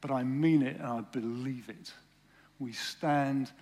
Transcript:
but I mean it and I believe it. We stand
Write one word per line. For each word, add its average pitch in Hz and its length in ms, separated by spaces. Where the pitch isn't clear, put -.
but 143 80
I 127 120
mean 147 380
it 131 160
and - 100
I 117 140
believe 120 680
it. - 240
We 123 140
stand 139 800